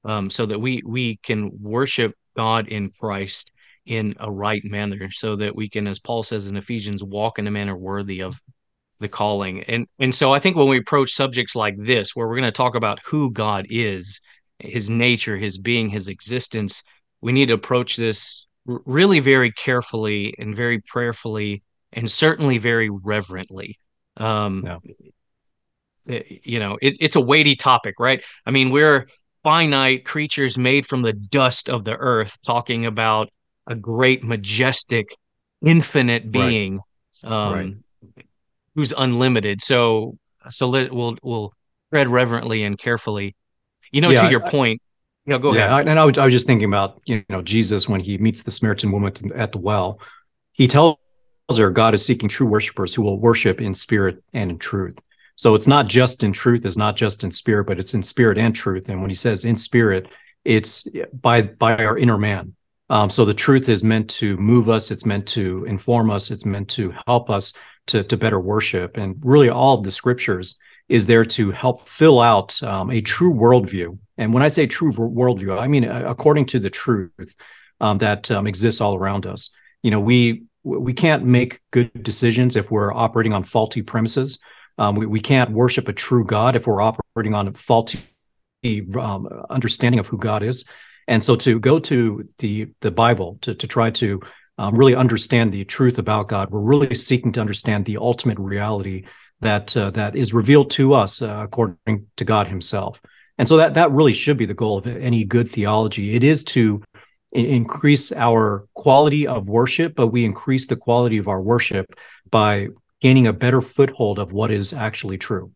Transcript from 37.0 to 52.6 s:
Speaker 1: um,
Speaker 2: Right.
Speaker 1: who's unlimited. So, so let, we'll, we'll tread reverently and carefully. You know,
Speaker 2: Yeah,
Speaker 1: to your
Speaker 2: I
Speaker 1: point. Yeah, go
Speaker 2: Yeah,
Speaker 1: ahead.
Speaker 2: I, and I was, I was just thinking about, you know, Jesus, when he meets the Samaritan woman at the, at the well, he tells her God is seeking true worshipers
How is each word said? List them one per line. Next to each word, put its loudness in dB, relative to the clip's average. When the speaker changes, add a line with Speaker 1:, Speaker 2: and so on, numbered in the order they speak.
Speaker 1:
um, -4
Speaker 2:
Right. -8
Speaker 1:
who's -2
unlimited. 0
So, 2
so -4
let, -2
we'll, -6
we'll -8
tread 2
reverently 0
and -4
carefully. -6
You 2
know, 4
Speaker 2:
Yeah, 8
Speaker 1:
to 4
your 2
Speaker 2:
I -6
Speaker 1:
point. 0
Yeah, 0
go 0
Speaker 2:
Yeah, 2
Speaker 1:
ahead. 2
Speaker 2:
I, 0
and 4
I 6
was, 4
I 4
was 6
just 2
thinking 4
about, -2
you -4
know, -6
Jesus, 0
when 0
he -6
meets 0
the -8
Samaritan 0
woman 0
at -6
the, -10
at -4
the -8
well, -2
he 4
tells 6
her 6
God 4
is 4
seeking 0
true 0
worshipers -2